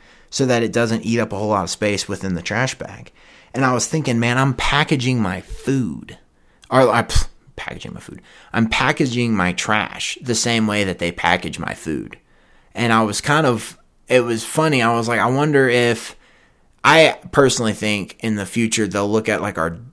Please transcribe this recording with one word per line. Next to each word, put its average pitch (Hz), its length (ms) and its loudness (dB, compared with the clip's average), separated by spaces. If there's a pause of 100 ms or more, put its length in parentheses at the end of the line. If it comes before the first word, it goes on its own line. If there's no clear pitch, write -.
(300)
so - 160 -2
that 120 180 2
it 107 80 -2
doesn't 113 340 -2
eat 113 140 0
up 110 140 -4
a 98 40 -4
whole 104 120 -2
lot 98 160 2
of 85 40 -6
space 104 380 -2
within 95 280 -4
the 80 60 -4
trash 117 340 -2
bag. - 360 -16 (420)
And 135 120 0
I 127 80 2
was 117 140 0
thinking, 139 320 0
man, 120 180 2
I'm 135 160 2
packaging 131 680 0
my 92 220 -2
food. 110 760 -4 (520)
Or, 127 240 6
I, 113 100 2
pff, - 240 2 (280)
packaging - 380 -12
my - 60 -14
food. - 220 -16 (320)
I'm 113 160 2
packaging 123 640 0
my 90 160 2
trash - 680 -4
the 120 120 -4
same 113 320 0
way 104 200 0
that 90 140 -4
they 85 120 -2
package 85 480 -2
my - 140 -6
food. 67 440 -8 (560)
And 117 200 0
I 113 80 6
was 104 180 -2
kind 151 260 2
of, 117 320 -2 (300)
it 127 140 6
was 117 240 -2
funny. 156 360 2
I 117 140 2
was 117 140 -2
like, 117 100 0
I 95 60 2
wonder 135 420 4
if, 120 480 0 (640)
I 151 360 6 (160)
personally 127 400 4
think 101 460 -4
in 110 160 -2
the 101 100 -4
future 113 420 0
they'll 101 240 0
look 110 160 0
at, 104 140 0
like, 98 160 -6
our, 85 200 -2 (160)